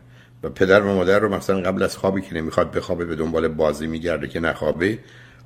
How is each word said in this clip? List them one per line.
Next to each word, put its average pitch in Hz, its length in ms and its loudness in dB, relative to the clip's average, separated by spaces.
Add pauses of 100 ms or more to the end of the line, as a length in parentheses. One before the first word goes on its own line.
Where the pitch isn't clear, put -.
(440)
و 80 60 -6
پدر 95 320 6
و 98 140 2
مادر 95 240 4
رو 104 160 2
مثلاً 95 260 -2
قبل 95 220 0
از - 140 -2
خوابی 95 240 0
که - 140 -10
نمی‌خواد 80 360 0
بخوابه، 87 340 -4
به 82 100 -6
دنبال 80 320 0
بازی 78 400 0
می‌گرده 80 400 -4
که 82 120 -8
نخوابه، 82 600 -2 (460)